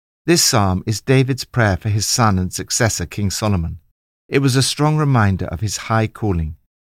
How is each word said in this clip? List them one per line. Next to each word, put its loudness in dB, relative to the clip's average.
This 2
psalm 2
is -2
David's 0
prayer 0
for -6
his 0
son 2
and -2
successor, -2
King -4
Solomon. -2
It 0
was 2
a 4
strong 0
reminder 2
of -8
his -8
high 2
calling, -4